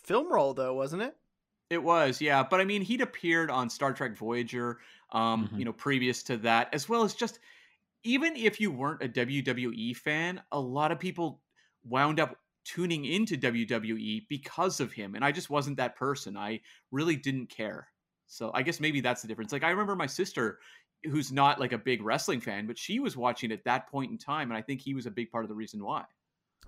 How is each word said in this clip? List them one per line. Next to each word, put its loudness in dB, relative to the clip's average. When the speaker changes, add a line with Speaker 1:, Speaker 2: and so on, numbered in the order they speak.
Speaker 1:
film 2
role, 4
though, 0
wasn't -2
it? -8
Speaker 2:
It 0
was, 6
yeah. 8
But, 6
I 4
mean, 2
he'd 0
appeared 2
on 2
Star 2
Trek -4
Voyager, -2
um, 4
Speaker 3:
Mm-hmm. -6
Speaker 2:
you -2
know, -2
previous 2
to -2
that, 6
as -2
well 4
as 2
just, -2
even 2
if 2
you 2
weren't -4
a -2
W 0
W -2
E -4
fan, -2
a 0
lot 2
of -2
people -4
wound 2
up 0
tuning -2
into 0
W 2
W -2
E -4
because -2
of -2
him, -10
and -6
I 4
just -6
wasn't 0
that 0
person. -4
I -6
really 0
didn't -4
care. -8
So -8
I 2
guess -2
maybe 0
that's 0
the -14
difference. -8
Like, -2
I 4
remember 0
my -2
sister, -2
who's -2
not, 4
like, -2
a 0
big -2
wrestling 0
fan, -6
but -8
she -4
was -2
watching -2
at -8
that 0
point -4
in -8
time, -4
and -4
I -6
think -6
he -6
was -6
a -8
big -6
part -4
of -8
the -10
reason -10
why. -4